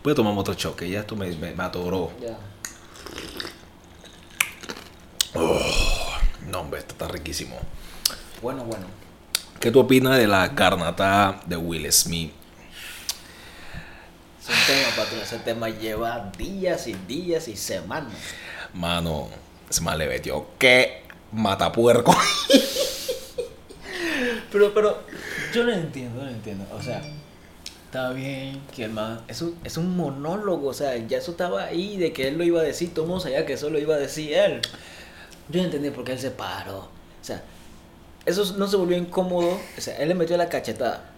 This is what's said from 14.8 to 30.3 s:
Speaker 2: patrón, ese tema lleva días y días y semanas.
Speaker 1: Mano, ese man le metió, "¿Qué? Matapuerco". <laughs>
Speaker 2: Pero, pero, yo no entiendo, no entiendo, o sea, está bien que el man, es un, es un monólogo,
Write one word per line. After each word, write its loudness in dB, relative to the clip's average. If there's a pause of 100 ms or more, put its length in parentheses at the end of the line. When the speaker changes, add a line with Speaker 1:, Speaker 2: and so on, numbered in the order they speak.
Speaker 2:
patrón, -2
ese -8
tema -2
lleva -4
días -2
y -6 (140)
días -2
y -10
semanas. -6 (600)
Speaker 1:
Mano, 0 (420)
ese 0
man 0
le 0
metió, -4 (100)
"¿Qué? 6 (280)
Matapuerco". 6 (340)
<laughs> 10 (2000)
Speaker 2:
Pero, 6
pero, 4 (560)
yo 4
no 4
entiendo, -4
no -8
entiendo, -8 (100)
o -10
sea, -6 (840)
está -4
bien -6 (160)
que -6
el -6
man, -4
es -8
un, -4
es -6
un 0
monólogo, -2